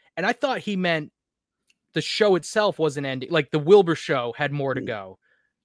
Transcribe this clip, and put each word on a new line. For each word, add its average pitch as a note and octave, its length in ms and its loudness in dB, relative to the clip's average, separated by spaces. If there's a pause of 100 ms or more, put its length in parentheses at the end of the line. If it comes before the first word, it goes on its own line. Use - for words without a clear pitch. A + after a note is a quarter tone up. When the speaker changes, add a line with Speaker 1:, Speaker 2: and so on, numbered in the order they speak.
(160)
Speaker 1:
And E3+ 100 -4
I A#3 80 0
thought B3+ 260 -2
he G#3 160 -4
meant E3+ 360 -2 (840)
the D#3 80 -2
show G#3 340 2
itself G3 440 -2
wasn't C#3+ 280 -2
ending, C3 240 -6
like, D#3+ 200 0
the D#3 80 0
Wilbur E3+ 360 6
show B2 420 -4
had C#3+ 140 -2
more C#3 220 -4
to B2+ 80 -4
Speaker 2:
Mm. - 60 -8
Speaker 1:
go. G2 320 -10 (460)